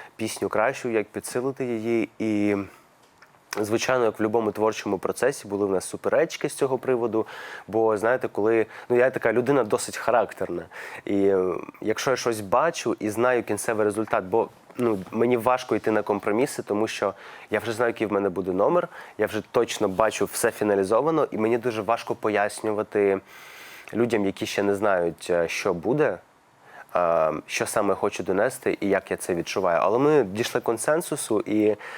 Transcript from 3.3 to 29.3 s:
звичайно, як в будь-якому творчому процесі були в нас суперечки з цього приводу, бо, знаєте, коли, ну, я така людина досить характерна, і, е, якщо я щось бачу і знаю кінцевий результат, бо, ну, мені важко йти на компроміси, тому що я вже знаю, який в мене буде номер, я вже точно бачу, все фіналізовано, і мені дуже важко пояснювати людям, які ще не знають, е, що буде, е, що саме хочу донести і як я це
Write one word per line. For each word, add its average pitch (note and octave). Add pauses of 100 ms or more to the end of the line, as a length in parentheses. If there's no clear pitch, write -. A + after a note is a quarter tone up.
звичайно, A2+
як G#2+
в -
будь-якому A2
творчому G#2+
процесі A#2+
були G2+
в G2
нас F#2
суперечки C3
з -
цього C3
приводу, A#2 (420)
бо, A2
знаєте, A2
коли, A2 (220)
ну, B2
я B2
така B2
людина B2
досить G#2+
характерна, F#2+ (400)
і, G2
е, F#2 (260)
якщо G#2+
я B2+
щось A#2
бачу A#2+
і G#2+
знаю A#2+
кінцевий G#2+
результат, G#2
бо, G2 (280)
ну, A2+ (120)
мені B2
важко A#2+
йти A2
на G#2+
компроміси, G#2+
тому G#2
що - (360)
я G#2+
вже A2+
знаю, A#2
який A2+
в G2
мене G2+
буде F#2
номер, C#3+ (300)
я G#2+
вже G#2
точно A2
бачу, G#2
все -
фіналізовано, A2
і -
мені A2+
дуже A2+
важко A2+
пояснювати G#2 (720)
людям, A2
які G2
ще -
не G2+
знають, F#2
е, E2+
що -
буде, G#2+ (800)
е, E2 (140)
що -
саме G2+
хочу -
донести G2
і G2+
як F#2+
я F#2
це -